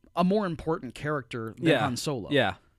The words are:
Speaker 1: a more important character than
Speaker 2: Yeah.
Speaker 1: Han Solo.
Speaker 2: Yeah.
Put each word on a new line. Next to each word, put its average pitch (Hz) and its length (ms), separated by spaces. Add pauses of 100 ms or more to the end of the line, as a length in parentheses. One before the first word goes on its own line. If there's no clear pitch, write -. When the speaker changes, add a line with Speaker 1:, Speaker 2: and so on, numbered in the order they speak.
(160)
Speaker 1:
a 170 80
more 196 220
important 160 480
character 127 640
than 160 100
Speaker 2:
Yeah. 147 120
Speaker 1:
Han 117 180
Solo. 131 340
Speaker 2:
Yeah. 113 240 (240)